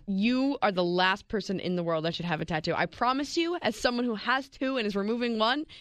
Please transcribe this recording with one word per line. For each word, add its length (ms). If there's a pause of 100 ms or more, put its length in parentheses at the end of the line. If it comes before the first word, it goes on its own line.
you 540
are 100
the 120
last 440
person 320
in 160
the 80
world 220
that 100
should 100
have 140
a 60
tattoo. 280
I 120
promise 500
you, 260
as 140
someone 300
who 100
has 320
two 300
and 100
is 80
removing 440
one, 260 (160)